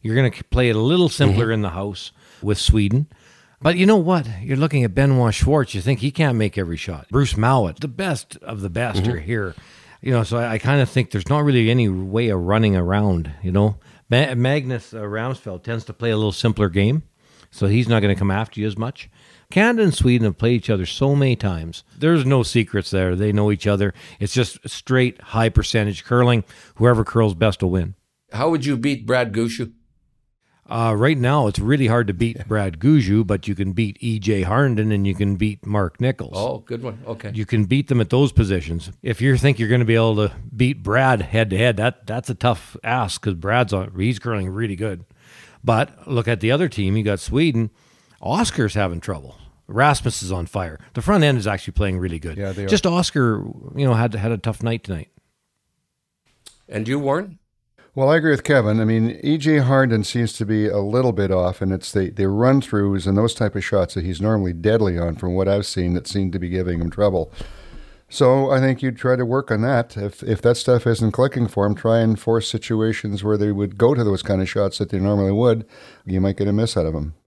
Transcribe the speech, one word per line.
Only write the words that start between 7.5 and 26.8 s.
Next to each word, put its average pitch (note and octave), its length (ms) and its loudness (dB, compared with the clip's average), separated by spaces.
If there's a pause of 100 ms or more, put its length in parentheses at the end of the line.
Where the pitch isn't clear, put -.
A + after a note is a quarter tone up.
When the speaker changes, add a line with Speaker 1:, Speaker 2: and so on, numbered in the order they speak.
Speaker 1:
the D3 80 -8
best E3 480 -6
of G#2 240 -12
the G2 80 -6
best G#2+ 340 -2
Speaker 2:
Mm-hmm. G2+ 80 0
Speaker 1:
are E2+ 80 -4
here. F#2+ 360 -6 (460)
You C3 120 -2
know, A#2 100 2
so A#2 140 -2
I, A#2 160 -2
I A2 60 -2
kinda C3+ 260 2
think - 260 -2
there's G2 180 -4
not D3 140 2
really B2 260 4
any A#2+ 200 2
way F#2+ 400 -2
of F#2+ 120 0
running G2+ 340 2
around, F2+ 560 2 (120)
you F#2 80 -2
know. G2+ 260 2 (320)
Ma-, C3 260 2
Magnus, B2+ 580 -2
uh, A2 80 -12
Ramsfeld G#2+ 600 -8
tends A2+ 220 -6
to - 80 -14
play A#2 180 -2
a G#2+ 40 2
little G#2+ 160 2
simpler G#2 380 0
game, G2+ 340 2 (480)
so - 160 -2
he's A2+ 220 2
not A2+ 120 4
gonna G2+ 140 2
come G2 160 0
after G#2+ 300 -4
you G#2+ 60 -2
as G2+ 100 -6
much. A2+ 320 -8 (420)
Canada A3+ 320 2
and E3+ 120 4
Sweden B2 300 2
have G2 120 -2
played A#2 160 2
each A2+ 160 -2
other F#2 160 0
so C#3 300 0
many C3+ 200 2
times. E2 480 -6 (140)
There's D#3 260 2
no C3 200 2
secrets G#2 480 -2
there. F#2 240 0
They G#2 160 0
know G#2 200 2
each - 140 -4
other. G2+ 300 0 (240)
It's G2+ 140 -4
just - 260 -2 (100)
straight B2+ 500 0
high A2+ 300 0
percentage G#2 560 0
curling. A#2+ 380 2 (320)
Whoever A2+ 280 4